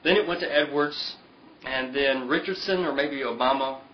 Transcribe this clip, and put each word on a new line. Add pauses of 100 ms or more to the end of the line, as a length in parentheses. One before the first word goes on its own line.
Then
it
went
to
Edwards, (500)
and
then
Richardson,
or
maybe
Obama (140)